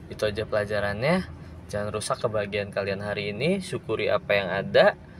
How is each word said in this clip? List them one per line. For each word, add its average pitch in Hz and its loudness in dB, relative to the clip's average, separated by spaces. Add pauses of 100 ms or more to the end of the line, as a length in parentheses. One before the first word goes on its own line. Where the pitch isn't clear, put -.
(120)
itu - -4
aja 107 -2
pelajarannya. 104 2 (460)
Jangan 104 -2
rusak 107 -2
kebahagiaan 104 0
kalian 98 -2
hari 104 -2
ini. 175 0
Syukuri 107 -2
apa 101 0
yang 98 2
ada. 101 6 (260)